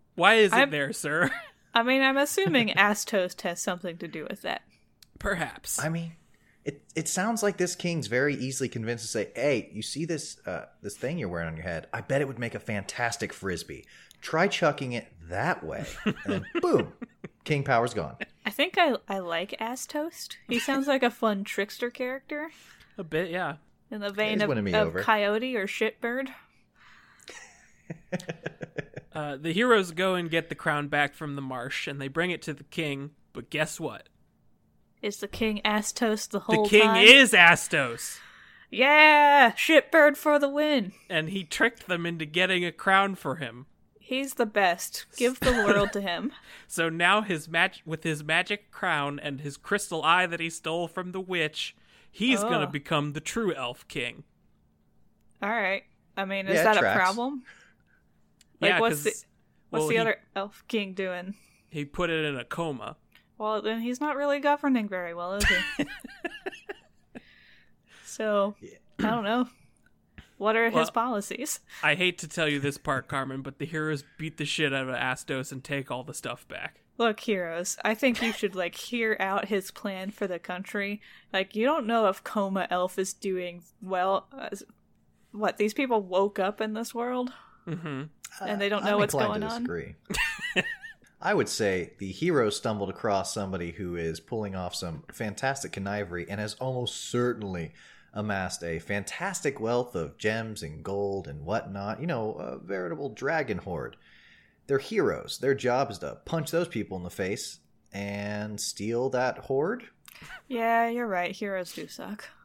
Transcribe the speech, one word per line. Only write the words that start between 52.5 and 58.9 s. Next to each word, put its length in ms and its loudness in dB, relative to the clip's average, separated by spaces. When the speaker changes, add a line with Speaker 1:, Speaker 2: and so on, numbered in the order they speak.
Speaker 2:
Oh. 60 -6
Speaker 1:
become 400 -2
the 80 -8
true 340 -2
elf 360 -8
king. 340 -8
Speaker 2:
All 60 -4
right. 340 -2
I 80 -4
mean, 240 -4
is 80 2
Speaker 3:
Yeah, 60 6
it 20 4
Speaker 2:
that 140 6
a 20 6
Speaker 3:
tracks. 180 4
Speaker 2:
problem? 460 0
Like, 100 4
Speaker 1:
Yeah, 100 4
Speaker 2:
what's 180 2